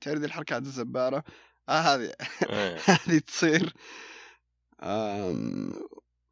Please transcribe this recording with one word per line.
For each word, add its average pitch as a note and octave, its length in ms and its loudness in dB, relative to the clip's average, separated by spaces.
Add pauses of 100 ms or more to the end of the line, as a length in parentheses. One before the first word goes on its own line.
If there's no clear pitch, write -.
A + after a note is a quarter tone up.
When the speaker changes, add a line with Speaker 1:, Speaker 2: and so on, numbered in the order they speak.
Speaker 1:
تعرف D3+ 180 -4
ذي D3 60 -2
الحركات C#3+ 360 -6
الزبالة؟ C3 640 -4 (460)
آه، D#3 120 4
هذه، C#3 320 2 (360)
Speaker 2:
إيه. G2 320 -2
Speaker 1:
<laughs> - 40 -6
هذه E3+ 340 6
تصير. E3 540 2 (1080)
آم، F2+ 920 -4 (580)